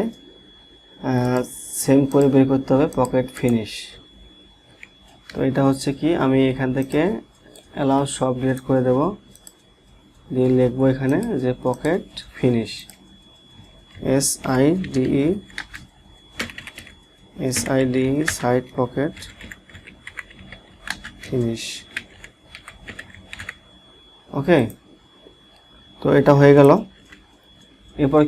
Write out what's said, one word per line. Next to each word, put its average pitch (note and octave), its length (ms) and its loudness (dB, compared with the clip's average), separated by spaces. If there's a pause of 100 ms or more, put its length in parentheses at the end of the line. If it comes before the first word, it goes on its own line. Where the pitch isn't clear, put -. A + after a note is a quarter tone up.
আহ, - 1400 -6 (420)
সেম C#3 180 4 (120)
করে C#3+ 220 4
বের C3+ 160 6
করতে C3+ 240 -2
হবে C#3+ 120 2 (120)
পকেট B2+ 280 0 (120)
ফিনিশ। A#2 340 -2 (1600)
তো - 60 -10 (100)
এটা C3 200 0
হচ্ছে C3+ 300 -2
কি? D3 100 -2 (160)
আমি C3 140 2 (140)
এখান C3 160 -4 (100)
থেকে C#3+ 220 -2 (760)
অ্যালাউ C3+ 260 0 (140)
সব B2+ 240 0
ডিলিট C3 260 -2
করে C3 220 2
দেব, B2+ 100 2 (1400)
দিয়ে B2+ 240 2
লিখবো B2+ 340 2
এখানে C3+ 260 -2 (240)
যে B2+ 80 0 (140)
পকেট D3 400 -2 (320)
ফিনিশ, A#2 360 0 (1400)
এসআইডিই, C#3 1120 0 (2250)
এসআইডিই C3 640 0 (240)
সাইড B2 280 0 (120)
পকেট C3+ 380 -4 (2000)
ফিনিশ। A#2 380 -4 (2750)
ওকে, D3 280 2 (1400)
তো - 60 -4 (120)
এটা C#3 220 6
হয়ে C#3+ 180 10
গেল। C#3+ 120 10 (1300)
এরপর D3 260 4